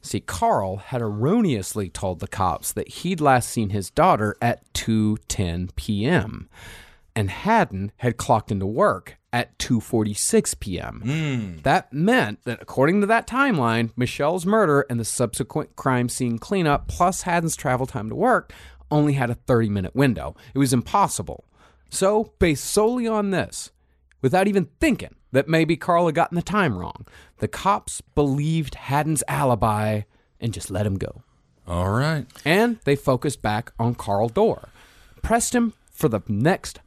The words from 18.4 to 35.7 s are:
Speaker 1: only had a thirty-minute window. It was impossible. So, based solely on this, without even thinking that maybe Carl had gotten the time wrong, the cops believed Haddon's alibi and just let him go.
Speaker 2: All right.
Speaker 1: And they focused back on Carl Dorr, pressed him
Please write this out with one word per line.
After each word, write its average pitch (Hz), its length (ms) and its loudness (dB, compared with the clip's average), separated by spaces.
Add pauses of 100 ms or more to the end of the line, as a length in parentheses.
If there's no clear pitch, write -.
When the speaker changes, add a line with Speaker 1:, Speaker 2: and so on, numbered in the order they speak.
Speaker 1:
only 147 240 4
had 127 160 0
a 120 40 -2
thirty-minute 110 640 0
window. 107 400 0 (180)
It 135 40 -2
was 135 160 4
impossible. - 680 0 (440)
So, 214 500 0
based 160 280 2
solely 226 400 2
on 214 240 0
this, - 400 -4 (500)
without 185 280 4
even 196 200 2 (120)
thinking - 340 0 (180)
that 135 160 2
maybe 160 280 2
Carl 175 300 2
had 156 80 0
gotten 165 220 0
the 170 60 -2
time 175 360 0
wrong, - 280 -10 (320)
the 110 100 -2
cops - 520 -2
believed 147 760 0
Haddon's 143 520 0
alibi 107 720 0 (380)
and 117 140 -4
just - 160 -12
let 98 160 -2
him 98 100 0
go. - 260 -8 (440)
Speaker 2:
All 87 240 0
right. 143 340 0 (200)
Speaker 1:
And 214 400 2
they 143 120 2
focused 135 460 -2
back 107 360 -2
on 117 180 0
Carl 104 320 0
Dorr, 190 400 0 (540)
pressed - 320 0
him 233 180 2 (180)